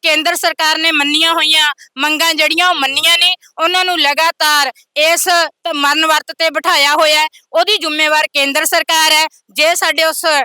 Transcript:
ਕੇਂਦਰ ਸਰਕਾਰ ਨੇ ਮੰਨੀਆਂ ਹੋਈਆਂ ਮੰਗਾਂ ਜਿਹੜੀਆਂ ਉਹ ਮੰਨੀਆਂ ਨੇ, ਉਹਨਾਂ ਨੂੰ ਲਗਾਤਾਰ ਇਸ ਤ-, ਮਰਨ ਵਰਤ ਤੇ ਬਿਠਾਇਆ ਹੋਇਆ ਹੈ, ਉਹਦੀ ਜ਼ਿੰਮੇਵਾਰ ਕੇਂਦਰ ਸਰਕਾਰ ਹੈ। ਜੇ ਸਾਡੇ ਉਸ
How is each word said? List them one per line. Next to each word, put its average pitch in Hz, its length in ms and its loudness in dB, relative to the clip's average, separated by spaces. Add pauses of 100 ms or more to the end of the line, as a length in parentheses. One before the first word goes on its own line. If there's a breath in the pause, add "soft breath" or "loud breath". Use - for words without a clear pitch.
ਕੇਂਦਰ 320 340 0
ਸਰਕਾਰ 320 420 -2
ਨੇ 330 140 0
ਮੰਨੀਆਂ 311 420 0
ਹੋਈਆਂ 311 400 0 (240 loud breath)
ਮੰਗਾਂ 302 360 0
ਜਿਹੜੀਆਂ 320 360 0
ਉਹ 349 60 0
ਮੰਨੀਆਂ 302 420 0
ਨੇ, 359 160 2 (240 soft breath)
ਉਹਨਾਂ 359 280 0
ਨੂੰ 359 140 -2
ਲਗਾਤਾਰ 294 720 0 (240 soft breath)
ਇਸ 311 280 0
ਤ-, 339 520 -2
ਮਰਨ 294 300 0
ਵਰਤ 311 320 -2
ਤੇ 320 120 0
ਬਿਠਾਇਆ 294 440 0
ਹੋਇਆ 302 280 2
ਹੈ, 311 60 0 (260 soft breath)
ਉਹਦੀ 370 240 2
ਜ਼ਿੰਮੇਵਾਰ 311 560 -2
ਕੇਂਦਰ 277 320 -2
ਸਰਕਾਰ 320 460 0
ਹੈ। 311 140 2 (260 soft breath)
ਜੇ 311 240 0
ਸਾਡੇ 320 280 -2
ਉਸ 320 220 -2 (200)